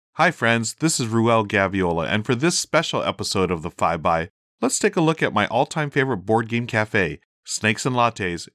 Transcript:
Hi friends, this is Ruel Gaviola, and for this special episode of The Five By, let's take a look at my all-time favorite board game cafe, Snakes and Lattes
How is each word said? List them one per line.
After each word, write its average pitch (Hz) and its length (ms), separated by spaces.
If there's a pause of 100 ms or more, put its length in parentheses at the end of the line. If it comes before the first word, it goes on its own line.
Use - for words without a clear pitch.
(140)
Hi 170 180
friends, 117 420
this 160 240
is 123 80
Ruel 113 400
Gaviola, 92 600
and 107 180
for 127 80
this 160 240
special 156 420
episode 95 520
of 80 100
The 85 80
Five 82 320
By, 87 280 (300)
let's - 200
take 208 160
a 185 40
look 160 220
at 131 100
my 104 140
all-time 143 440
favorite 131 360
board 113 220
game 117 180
cafe, 107 540 (240)
Snakes - 420
and 127 80
Lattes 107 600